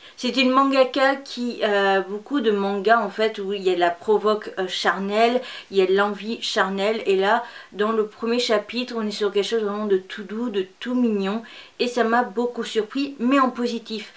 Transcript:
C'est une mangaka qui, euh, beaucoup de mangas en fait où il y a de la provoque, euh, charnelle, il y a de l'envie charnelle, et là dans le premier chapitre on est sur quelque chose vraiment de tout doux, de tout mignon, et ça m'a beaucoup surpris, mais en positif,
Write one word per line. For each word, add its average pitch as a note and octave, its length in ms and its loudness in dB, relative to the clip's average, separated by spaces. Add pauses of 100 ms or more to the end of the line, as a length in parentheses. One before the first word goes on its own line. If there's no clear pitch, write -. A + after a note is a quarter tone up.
(180)
C'est A#3 180 -2
une B3+ 160 4
mangaka C4+ 640 4
qui, A#3+ 480 -6
euh, G3 380 4
beaucoup G#3 400 -4
de A3 100 2
mangas G3+ 480 2
en G#3 100 -2
fait G#3+ 300 -2
où G3 140 -4
il G3+ 80 -4
y F#3 80 2
a F3+ 60 4
de F3 40 -2
la F3 100 4
provoque, G#3+ 680 0
euh, F#3 80 -2
charnelle, G3+ 720 0 (320)
il G3 60 0
y F#3+ 40 6
a F#3 40 6
de F#3+ 100 2
l'envie G#3 460 -2
charnelle, G3 640 0
et G3 100 4
là G#3 300 2 (260)
dans G#3+ 220 -2
le G#3+ 120 2
premier A#3 340 -2
chapitre A3+ 420 -2 (160)
on G#3+ 80 -4
est G#3 60 -4
sur G3+ 200 -2
quelque G3 160 0
chose A3+ 140 0
vraiment G#3 240 -4
de G3 120 2
tout F#3+ 260 -8
doux, A3 260 -6
de G3 160 -2 (140)
tout B3 160 -4
mignon, G#3+ 480 0 (360)
et A#3+ 80 0
ça A#3+ 160 0
m'a A#3 200 2
beaucoup A#3 400 -4
surpris, C4 560 -4
mais B3+ 200 4
en B3+ 120 4
positif, A3 640 -6